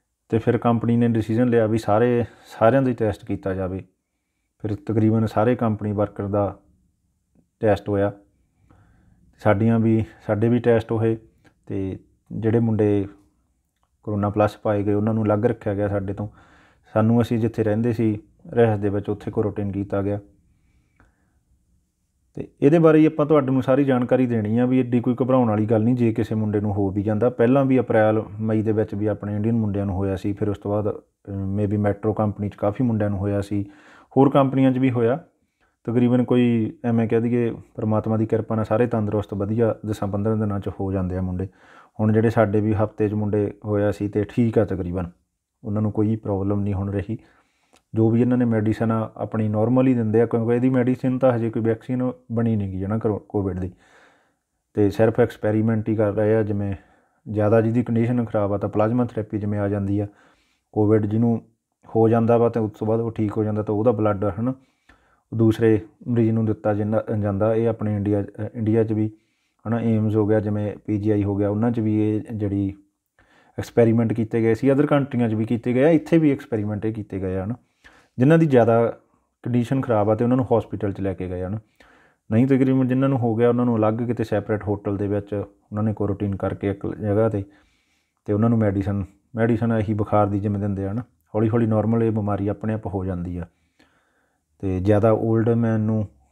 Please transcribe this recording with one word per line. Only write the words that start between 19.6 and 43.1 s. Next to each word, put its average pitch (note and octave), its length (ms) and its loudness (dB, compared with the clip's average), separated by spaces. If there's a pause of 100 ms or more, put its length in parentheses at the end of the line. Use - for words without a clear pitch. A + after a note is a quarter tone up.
ਕੀਤਾ G2+ 300 -4
ਗਿਆ। G2+ 180 -4 (2250)
ਤੇ - 140 -10 (140)
ਇਹਦੇ C#3+ 180 6
ਬਾਰੇ D#3 200 6
ਹੀ D#3 60 6
ਆਪਾਂ D#3 200 0
ਤੁਹਾਨੂੰ C3+ 380 2
ਸਾਰੀ C3+ 200 2
ਜਾਣਕਾਰੀ B2+ 440 2
ਦੇਣੀ A2 300 0
ਆ, B2 80 2
ਵੀ B2+ 140 2
ਐਡੀ B2 200 0
ਕੋਈ B2 240 0
ਘਬਰਾਉਣ B2 260 2
ਵਾਲੀ G#2+ 160 0
ਗੱਲ A2 180 2
ਨਹੀਂ। B2 120 2
ਜੇ A#2 180 0
ਕਿਸੇ A2+ 220 -4
ਮੁੰਡੇ G#2+ 260 -2
ਨੂੰ G#2 120 -2
ਹੋ G2+ 160 0
ਵੀ G2 140 -4
ਜਾਂਦਾ, A2 260 0
ਪਹਿਲਾਂ B2+ 360 2
ਵੀ C3 140 2
ਅਪ੍ਰੈਲ A2 440 2 (160)
ਮਈ A2 220 0
ਦੇ A2 100 -2
ਵਿੱਚ G#2+ 240 -2
ਵੀ G#2 100 -4
ਆਪਣੇ G#2 300 -4
ਇੰਡੀਅਨ A2+ 200 -2
ਮੁੰਡਿਆਂ G2+ 300 -2
ਨੂੰ G2 100 -4
ਹੋਇਆ F#2+ 200 -2
ਸੀ, G2+ 180 -6
ਫਿਰ G#2 160 -4
ਉਸ G2+ 80 -4
ਤੋਂ G2+ 140 -6
ਬਾਅਦ, G2+ 280 -2
ਅਹ, G2 580 -8
maybe G#2 220 0
ਮੈਟਰੋ G#2 340 -2
ਕੰਪਨੀ G#2 360 -4
'ਚ - 60 -12
ਕਾਫੀ G#2 280 -2
ਮੁੰਡਿਆਂ G#2+ 260 0
ਨੂੰ G2+ 100 -4
ਹੋਇਆ G2+ 220 -2
ਸੀ, G2+ 280 -6 (480)
ਹੋਰ C3+ 120 6
ਕੰਪਨੀਆਂ C3+ 420 4
'ਚ B2+ 60 -2
ਵੀ C3 140 2
ਹੋਇਆ। A#2+ 340 0 (580)
ਤਕਰੀਬਨ B2 400 2
ਕੋਈ, A#2+ 640 2
ਐਵੇਂ A#2 220 2
ਕਹਿ A2+ 140 2
ਦਈਏ, A#2 340 -2 (200)
ਪਰਮਾਤਮਾ A2 420 0
ਦੀ A2 80 0
ਕਿਰਪਾ A2 300 -2
ਨਾਲ A2 100 -2
ਸਾਰੇ A#2 220 2
ਤੰਦਰੁਸਤ, G#2+ 460 -2
ਵਧੀਆ G#2+ 420 0 (100)
ਦਸਾਂ G#2 220 -4
ਪੰਦਰਾਂ G#2 300 -2
ਦਿਨਾਂ G2+ 220 -2
'ਚ - 80 -8
ਹੋ G2 240 -6
ਜਾਂਦੇ F#2 260 -2
ਆ F#2 40 -4
ਮੁੰਡੇ। F#2 260 -4 (520)
ਹੁਣ G#2+ 140 2
ਜਿਹੜੇ A2+ 160 4
ਸਾਡੇ G#2+ 320 2
ਵੀ G#2+ 120 0
ਹਫ਼ਤੇ G#2 360 -2
'ਚ G#2 40 -2